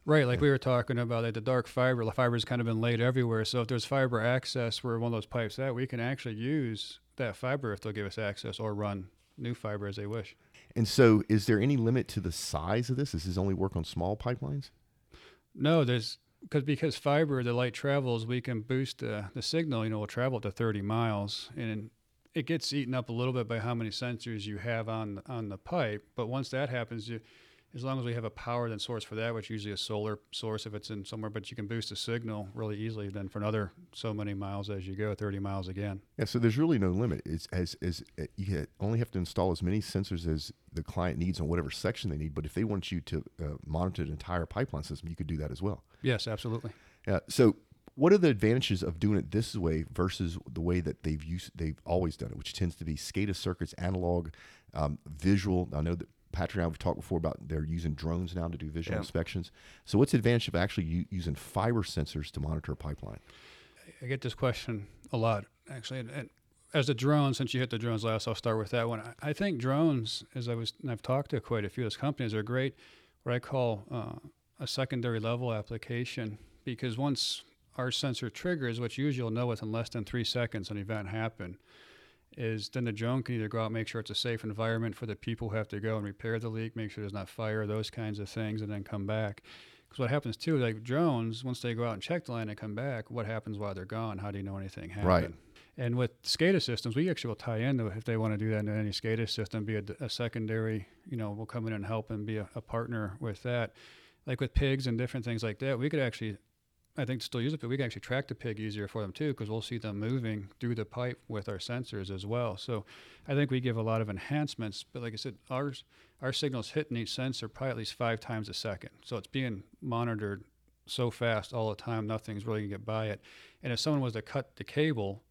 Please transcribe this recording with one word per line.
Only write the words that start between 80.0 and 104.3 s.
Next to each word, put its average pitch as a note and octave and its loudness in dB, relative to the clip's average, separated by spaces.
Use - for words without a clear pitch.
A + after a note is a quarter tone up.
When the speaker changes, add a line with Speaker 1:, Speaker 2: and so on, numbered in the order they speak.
Speaker 1:
three A#2+ -2
seconds A2 0
an G#2 -4
event G2+ -4
happened, G#2 -4
is A2 -4
then B2+ -2
the A#2 0
drone A#2 0
can B2 -4
either G#2+ -2
go A2+ -2
out A2 0
and A2 -2
make A2 -2
sure A2+ -4
it's - -10
a G#2+ -6
safe A#2 -2
environment A2+ 0
for - -8
the G#2+ -4
people A2+ -4
who G#2 -2
have G#2+ 0
to G#2 -6
go A2 0
and G#2 -2
repair A2 -2
the A2+ -4
leak, A2+ -4
make A2 -4
sure G#2+ -8
there's G2+ -6
not G2 -6
fire, A2 -2
those G#2+ 0
kinds G#2+ -4
of G2+ -6
things, A2 -2
and G#2+ -4
then G2+ -4
come G2+ -4
back. G#2 -2
'Cause - -8
what B2 0
happens C3+ 0
too, D#3+ 2
like A2+ 2
drones, A#2+ 2
once B2+ -4
they A#2 -2
go A#2+ 0
out A2+ 0
and G2 -6
check F3 -2
the - -8
line A2+ -2
and G#2 -6
come G#2+ -6
back, A#2 -4
what A#2 -4
happens A2 -4
while G2+ -4
they're F#2 -6
gone? A2 -4
How G2+ -4
do G2+ -6
you F#2+ -4
know G2 -4
anything F#2+ -8
happened? F#2 0
Speaker 2:
Right. E2+ 6
Speaker 1:
And A#2+ 0
with B2 0
scada F3 4
systems, A#2 -2
we E3 2
actually C3 -2
will G#2+ -2
tie A#2 -2
into, A#2+ 2
if G#2+ -4
they A#2 0
wanna A2 2
do G#2+ 0
that G#2+ 2
into G#2+ 0
any G#2+ 0
scada A2+ 0
system, G#2+ -2
be A2 0
a, G2+ -2
a A#2+ -4
secondary, A2 -2
you B2 -6
know, G#2+ -2
we'll G#2+ -8
come A2+ -4
in A2+ -2
and G2+ -4
help A2 -4
and G#2 -4
be A2 -2
a, G2+ -4
a A2+ -6
partner A2+ -4
with A2 -6
that. A#2+ 0
Like B2+ -2